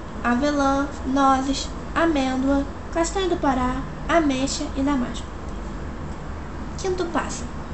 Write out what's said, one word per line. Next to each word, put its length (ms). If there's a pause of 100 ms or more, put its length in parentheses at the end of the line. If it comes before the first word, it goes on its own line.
(240)
Avelã, 640 (180)
nozes, 640 (280)
amêndoa, 720 (280)
castanha 360
do 80
Pará, 440 (260)
ameixa 580 (100)
e 60
damasco. 440 (1500)
Quinto 280
passo: 380 (300)